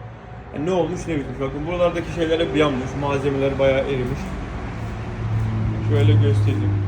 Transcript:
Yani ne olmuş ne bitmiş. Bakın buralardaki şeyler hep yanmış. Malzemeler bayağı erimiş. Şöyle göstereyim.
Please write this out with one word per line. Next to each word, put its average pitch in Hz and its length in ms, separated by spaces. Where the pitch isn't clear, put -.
Yani 143 120
ne 185 60
olmuş 170 360
ne 165 80
bitmiş. 127 260
Bakın 143 260
buralardaki 170 480
şeyler 160 240
hep 156 180
yanmış. 131 320
Malzemeler 139 580
bayağı 135 200
erimiş. 131 400
Şöyle 107 240
göstereyim. 104 760